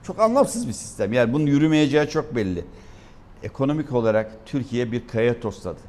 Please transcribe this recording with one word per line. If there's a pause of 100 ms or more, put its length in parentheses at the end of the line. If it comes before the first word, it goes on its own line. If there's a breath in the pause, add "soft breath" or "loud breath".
Çok
anlamsız
bir
sistem.
Yani
bunun
yürümeyeceği
çok
belli. (760 loud breath)
Ekonomik
olarak
Türkiye
bir
kaya
tosladı.